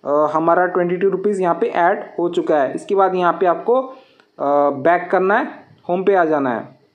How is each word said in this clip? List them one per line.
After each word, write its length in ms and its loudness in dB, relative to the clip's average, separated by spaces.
अ, 280 0
हमारा 340 2
ट्वेंटी 300 -2
टू 120 0
रुपीज 320 -2
यहाँ 200 0
पे 60 0
ऐड 380 0
हो 100 -2
चुका 340 0
है। 120 -2
इसके 200 -6
बाद 200 2
यहाँ 180 0
पे 140 0
आपको, 480 0
अ, 300 2
बैक 400 0
करना 280 2
है, 80 -2
होम 160 -2
पे 100 4
आ 100 4
जाना 260 0
है। 280 -8